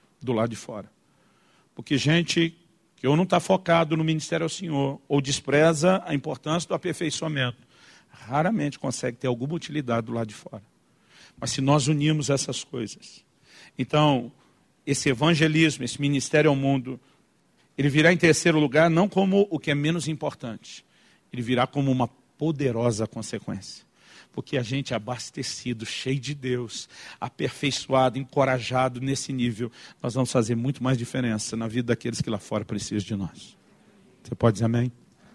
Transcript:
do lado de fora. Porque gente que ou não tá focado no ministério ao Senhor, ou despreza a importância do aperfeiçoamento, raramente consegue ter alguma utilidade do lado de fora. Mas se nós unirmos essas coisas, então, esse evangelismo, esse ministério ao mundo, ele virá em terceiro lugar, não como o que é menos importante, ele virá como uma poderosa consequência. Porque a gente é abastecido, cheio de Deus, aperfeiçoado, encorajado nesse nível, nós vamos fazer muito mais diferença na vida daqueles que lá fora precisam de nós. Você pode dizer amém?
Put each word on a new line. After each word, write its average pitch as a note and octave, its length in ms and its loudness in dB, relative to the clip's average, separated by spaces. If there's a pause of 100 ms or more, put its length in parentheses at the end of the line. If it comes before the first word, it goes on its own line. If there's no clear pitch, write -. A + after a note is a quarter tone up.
(220)
do B2 120 -4
lado A2+ 180 2
de A2 40 -8
fora. G2+ 340 -12 (840)
Porque - 240 -2
gente E3 580 2 (380)
que - 140 -2
ou D3 80 4
não F#3 100 2
tá F3+ 140 2
focado E3 560 2
no D#3+ 80 0
ministério D#3+ 400 -2
ao D#3+ 40 -2
Senhor, C#3+ 600 -4
ou D3 120 4
despreza D#3 840 2
a D#3+ 80 -2
importância D3+ 540 -4
do F3 60 -2
aperfeiçoamento, D3+ 840 -4 (500)
raramente D3 680 -2
consegue B2 400 -4
ter - 80 -6
alguma B2+ 280 -2
utilidade B2 520 -4
do A#2 60 -8
lado A2+ 160 -4
de G#2 60 -16
fora. - 280 -16 (760)
Mas A#2+ 140 -6
se - 100 -4
nós C#3 280 4
unirmos D3+ 420 2
essas C3+ 320 -2
coisas, - 640 -12 (520)
então, C3+ 540 2 (560)
esse C#3+ 220 0
evangelismo, D#3 720 4
esse B2 180 -8
ministério C#3+ 480 4
ao C#3+ 60 6
mundo, C3+ 460 0 (760)
ele C#3+ 120 2
virá D#3 240 6
em F3+ 40 4
terceiro D#3 440 4
lugar, D3+ 280 4
não E3+ 200 4
como G3 420 4
o D#3 80 -2
que D3+ 140 -2
é - 20 2
menos D3 320 0
importante, C#3 800 -8 (480)
ele B2 100 -6
virá B2 240 2
como C#3 240 0
uma B2+ 160 2
poderosa A#2+ 1000 -2
consequência. - 800 -10 (500)
Porque - 220 -6
a B2 60 0
gente C3 320 -4
é - 20 0
abastecido, A#2 880 -8
cheio C3+ 340 -4
de C3+ 160 -8
Deus, B2 540 -6 (320)
aperfeiçoado, C3 960 0
encorajado B2+ 800 0
nesse C3+ 320 -4
nível, A#2+ 400 -2 (320)
nós B2 120 -4
vamos B2+ 180 0
fazer A#2 220 2
muito A#2+ 280 -2
mais C3 140 2
diferença A#2 580 -4
na A2+ 140 -4
vida A#2 200 -2
daqueles A#2 340 -2
que - 80 -4
lá G#2 80 -2
fora - 260 -4
precisam G#2 420 -4
de A2 80 -6
nós. - 420 -8 (640)
Você - 120 -10
pode A2+ 200 4
dizer G#2 100 -2
amém? A#2+ 260 0 (440)